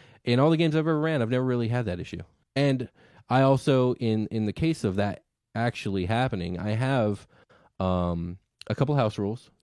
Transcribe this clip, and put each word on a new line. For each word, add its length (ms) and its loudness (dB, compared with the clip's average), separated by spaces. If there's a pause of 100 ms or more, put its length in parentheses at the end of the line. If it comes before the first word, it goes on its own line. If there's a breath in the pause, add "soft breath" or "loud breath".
(240 loud breath)
in 160 2
all 100 6
the 60 4
games 180 2
I've 60 2
ever 180 0
ran, 240 0
I've 80 -2
never 140 0
really 240 0
had 160 -2
that 160 -4
issue. 220 -10 (340)
And 320 0 (400 soft breath)
I 140 4
also, 520 4
in, 360 0
in 160 -2
the 60 -2
case 320 -2
of 120 0
that 260 -2 (320)
actually 520 -2
happening, 520 -2
I 140 -4
have, 540 0 (540 soft breath)
um, 580 -2 (300)
a 60 -2
couple 220 0
house 220 0
rules 320 -6 (120)